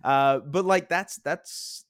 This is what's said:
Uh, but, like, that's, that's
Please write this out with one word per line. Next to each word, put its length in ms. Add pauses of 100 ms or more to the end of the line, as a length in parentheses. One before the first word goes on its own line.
Uh, 360
but, 260
like, 240
that's, 280
that's 720